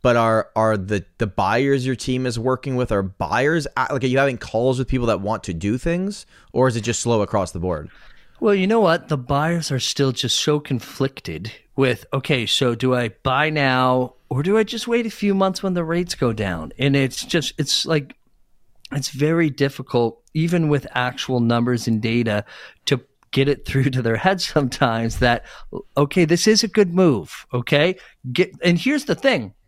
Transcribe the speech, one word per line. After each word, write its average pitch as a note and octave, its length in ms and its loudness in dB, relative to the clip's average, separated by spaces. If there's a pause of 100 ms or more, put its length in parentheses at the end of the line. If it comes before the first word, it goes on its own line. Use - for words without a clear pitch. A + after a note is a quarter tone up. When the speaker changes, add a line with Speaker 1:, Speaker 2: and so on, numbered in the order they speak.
Speaker 1:
but A#2+ 140 4
are, A2+ 380 2
are A2 220 2
the, G2 260 -2 (140)
the A2+ 100 -2
buyers B2 600 0
your B2+ 100 -2
team B2+ 300 -4
is A#2 120 -4
working B2+ 380 -2
with, B2 160 -2
are G2 100 0
buyers, A#2+ 640 -2 (120)
a-, B2+ 120 -2
like, C3+ 140 -2
are - 20 0
you B2+ 120 2
having C3+ 180 0
calls B2 420 -2
with C3 80 -2
people B2 200 -2
that G2+ 160 0
want G#2+ 220 -4
to F2+ 100 -6
do G2+ 240 -2
things, F3+ 480 -4 (260)
or C3 160 4
is A#2 80 0
it A2 60 -2
just A#2 180 -2
slow A2+ 220 2
across G2 300 -2
the F#2 60 -8
board? E2 300 -4 (500)
Speaker 2:
Well, G#3 160 4
you F#3+ 120 2
know A3+ 140 4
what? E3+ 280 2
The D3+ 80 0
buyers D3 560 -2
are B2+ 80 0
still C3+ 320 0
just - 260 -2
so D3 220 0
conflicted A2 880 -6 (260)
with, C3 360 0
"Okay, C3 320 -2
so A#2+ 300 0
do B2+ 200 0
I A#2+ 140 0 (140)
buy C#3 260 0
now B2+ 680 2 (140)
or C3+ 140 -2
do G3 160 2
I A3 60 4
just A3 220 -8
wait A#3 200 0
a G#3+ 40 -4
few G3+ 240 0
months F#3+ 280 0
when F#3+ 120 -2
the F3 100 -2
rates E3+ 300 -2
go A#2+ 200 0
down?" F2+ 440 -4
And C#3 180 2
it's C3+ 280 -2
just, - 340 -2
it's - 280 -2
like, D3+ 280 -2 (800)
it's C#3 180 -4
very D#3 380 2
difficult, B2+ 720 -2 (120)
even E3 340 0
with D3 260 0
actual B2 460 -2
numbers A#2 480 2
and A2 140 2
data, A2+ 420 0 (420)
to C#3 140 0 (320)
get C3+ 160 2
it - 160 -2
through C3+ 260 0
to B2+ 120 -2
their A2+ 140 0
heads F#3 280 0
sometimes A#2 760 0
that, A#2+ 240 2 (520)
"Okay, D3 280 2
this E3+ 240 2
is A3 160 4
a G#3 40 -4
good F#3+ 240 2
move, D#3+ 640 2
okay?" D3+ 420 2 (360)
Get, F#3 180 2 (120)
and F3 160 4
here's C#4 260 0
the G3 100 0
thing. D#3+ 400 0 (140)